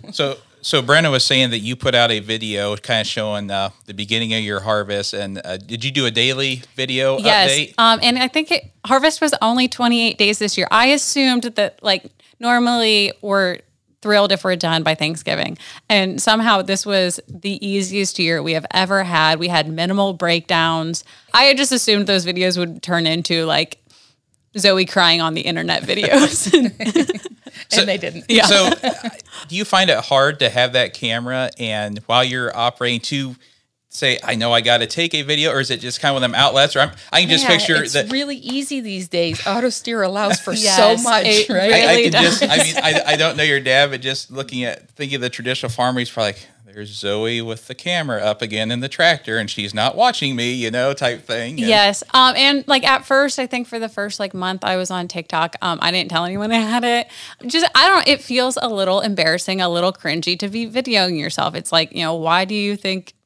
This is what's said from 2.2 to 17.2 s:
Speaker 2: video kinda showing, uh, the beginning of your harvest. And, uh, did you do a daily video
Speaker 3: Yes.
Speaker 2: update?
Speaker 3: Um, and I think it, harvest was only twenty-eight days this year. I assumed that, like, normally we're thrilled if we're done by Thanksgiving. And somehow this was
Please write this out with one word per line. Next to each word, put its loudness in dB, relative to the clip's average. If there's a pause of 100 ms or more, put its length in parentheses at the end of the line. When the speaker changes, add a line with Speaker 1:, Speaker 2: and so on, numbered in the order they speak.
Speaker 2:
video -4
kinda -2
showing, -6
uh, -4 (160)
the -18
beginning -2
of -2
your -4
harvest. -4
And, -8
uh, -10
did -10
you -4
do 0
a 0
daily 0 (140)
video 0
Speaker 3:
Yes. 4
Speaker 2:
update? -2
Speaker 3:
Um, 6
and 2
I 0
think -2
it, -4 (160)
harvest 2
was 0
only 2
twenty-eight 0
days 2
this -4
year. 0
I 4
assumed 2 (140)
that, -2
like, -2 (340)
normally 2 (100)
we're 0 (440)
thrilled 4
if -2
we're 0
done 0
by 2
Thanksgiving. -4 (300)
And 0
somehow 2
this -2
was 0 (100)